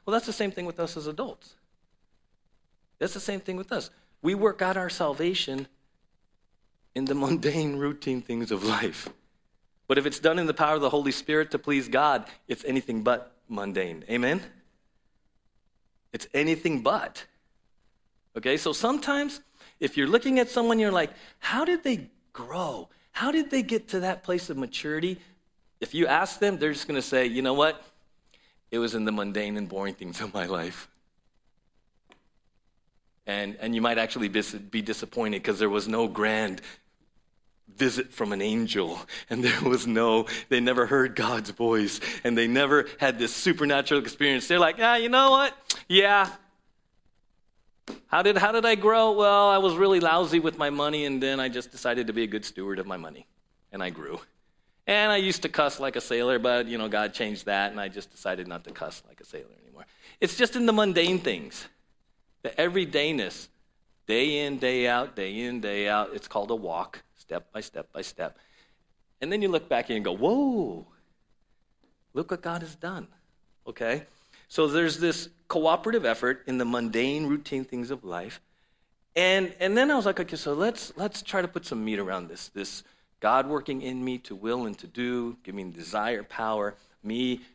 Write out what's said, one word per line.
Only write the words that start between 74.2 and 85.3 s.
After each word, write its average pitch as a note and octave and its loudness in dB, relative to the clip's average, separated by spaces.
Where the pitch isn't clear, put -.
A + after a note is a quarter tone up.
So D#3+ 2
there's D#3 2
this E3 -2
cooperative E3+ 2
effort B2+ 0
in B2+ -2
the B2 0
mundane, A#2+ 0
routine C#3+ -4
things B2 -8
of B2+ -8
life. F2+ -10
And, F#3 2
and F#3+ 2
then C4+ 4
I D4 2
was G#3+ 2
like, F#3+ 0
"Okay, E3 -6
so D3+ -4
let's, G#3 -2
let's G3 -6
try F#3+ -2
to F3 -2
put E3+ -10
some A2 -6
meat A2 -2
around F#2 -6
this, E2 -16
this - -10
God B2+ 4
working C#3 -6
in B2+ -6
me B2+ -4
to G#2+ -14
will A#2 -4
and G#2 -8
to - -16
do, A#2+ -6